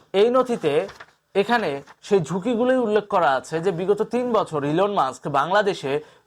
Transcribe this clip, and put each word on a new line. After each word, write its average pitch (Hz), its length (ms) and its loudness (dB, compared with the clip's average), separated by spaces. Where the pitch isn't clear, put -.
এই 208 180 4
নথিতে 220 580 0
এখানে 196 480 0
সেই 202 180 2
ঝুঁকিগুলোই 196 560 0
উল্লেখ 214 320 0
করা 175 220 2
আছে 135 300 -2
যে 190 120 0
বিগত 185 300 0
তিন 247 300 -2
বছর 160 320 -2
ইলন 175 280 0
মাস্ক 143 360 -2
বাংলাদেশে 156 720 0